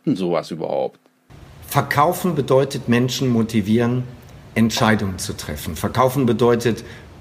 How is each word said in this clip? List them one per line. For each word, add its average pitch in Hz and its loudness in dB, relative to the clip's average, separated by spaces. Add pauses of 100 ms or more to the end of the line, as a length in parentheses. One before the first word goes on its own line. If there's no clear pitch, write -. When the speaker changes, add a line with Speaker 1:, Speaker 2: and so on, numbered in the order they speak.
Speaker 1:
denn 135 2
sowas 87 -2
überhaupt? 78 -6 (680)
Speaker 2:
Verkaufen 160 0
bedeutet, 135 2
Menschen 123 2
motivieren, 117 2 (500)
Entscheidungen 110 2
zu - -8
treffen. 80 -10
Verkaufen 127 0
bedeutet, 113 2 (360)